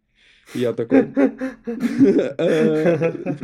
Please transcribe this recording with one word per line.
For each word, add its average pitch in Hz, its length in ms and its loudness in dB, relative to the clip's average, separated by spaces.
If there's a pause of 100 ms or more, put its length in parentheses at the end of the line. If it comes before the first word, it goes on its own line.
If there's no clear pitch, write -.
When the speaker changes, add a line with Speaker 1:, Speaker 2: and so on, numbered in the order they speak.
(560)
Speaker 1:
Я 240 180 -2
такой, 123 280 2
Speaker 2:
<laughs> 262 640 -4
Speaker 1:
э, 165 1400 0 (320)